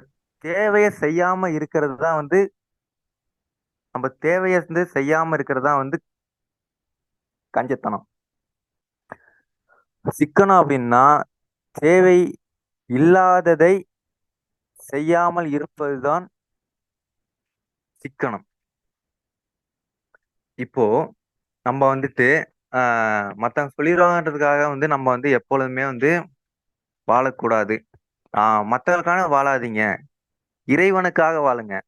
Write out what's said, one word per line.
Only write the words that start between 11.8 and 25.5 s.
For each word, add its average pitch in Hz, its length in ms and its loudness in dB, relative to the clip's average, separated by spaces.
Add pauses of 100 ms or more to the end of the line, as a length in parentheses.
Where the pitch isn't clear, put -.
இல்லாததை 170 840 4 (1080)
செய்யாமல் 170 720 -2
இருப்பதுதான் 147 720 -4 (1700)
சிக்கனம். 123 480 -10 (2250)
இப்போ 123 260 -2 (800)
நம்ம 131 220 -2
வந்துட்டு, 135 400 0 (460)
ஆஹ், 113 640 0
மத்தவங்க 120 400 -6
சொல்லிடுவாங்கன்றதுக்காக 151 920 0
வந்து 143 200 -4
நம்ம 135 220 -2
வந்து 127 200 -2
எப்பொழுதுமே 131 560 -2